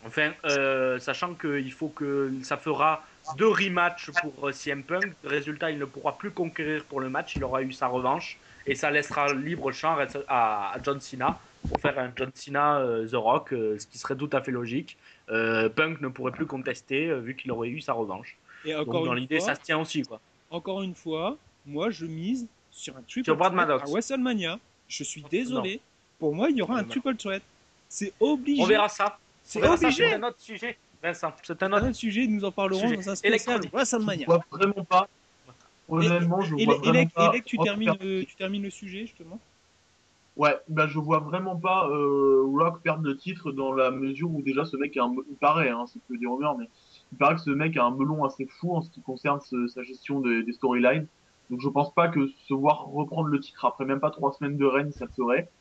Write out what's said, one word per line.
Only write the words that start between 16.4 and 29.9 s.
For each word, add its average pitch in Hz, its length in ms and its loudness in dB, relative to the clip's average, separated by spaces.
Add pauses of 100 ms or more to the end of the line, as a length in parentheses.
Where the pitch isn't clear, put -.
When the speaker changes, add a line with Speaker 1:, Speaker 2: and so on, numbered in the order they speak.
Speaker 1:
contester, 135 640 -4
euh, 147 120 -2
vu 120 160 -10
qu'il 131 160 -8
aurait 117 180 -4
eu 147 120 -10
sa 139 120 -4
revanche. 104 440 -6 (280)
Speaker 2:
Et 156 80 -6
Speaker 1:
Donc, 151 160 -4
Speaker 2:
encore 160 160 0
Speaker 1:
dans 123 80 0
Speaker 2:
une 123 80 -2
Speaker 1:
l'idée, 151 180 0
Speaker 2:
fois, 190 80 0
Speaker 1:
ça 143 80 0
se - 60 -18
tient 156 180 0
aussi, 156 240 -4
quoi. 110 160 -12 (320)
Speaker 2:
encore 190 320 -6
une 185 100 -6
fois, 165 420 -4 (300)
moi, 147 240 -2
je 165 160 -8
mise 190 420 -4 (240)
sur - 240 -16
un 131 60 -20
triple 240 240 -6
Speaker 1:
Sur 156 120 2
Brad 180 160 4
Speaker 2:
threat 175 140 4
Speaker 1:
Maddox. 143 220 2
Speaker 2:
à - 20 -2
WrestleMania. 233 680 -2 (280)
Je - 160 -8
suis - 200 -10
Speaker 1:
Non. 143 60 -18
Speaker 2:
désolé. 220 520 -2 (380)
Pour 151 160 0
moi, 233 140 2
il 285 80 2
y 214 40 2
aura 220 160 0
un 208 60 -2
Speaker 1:
Non. 226 60 -8
Speaker 2:
triple 262 260 -2
threat. 196 280 -6 (440)
C'est - 320 -8
obligé. 277 420 2
Speaker 1:
On 208 40 6
verra 214 240 6
ça. - 280 -2 (260)
Speaker 2:
C'est - 160 -8
Speaker 1:
On - 40 2
verra 330 140 8
ça, 320 100 4
Speaker 2:
obligé. 330 220 4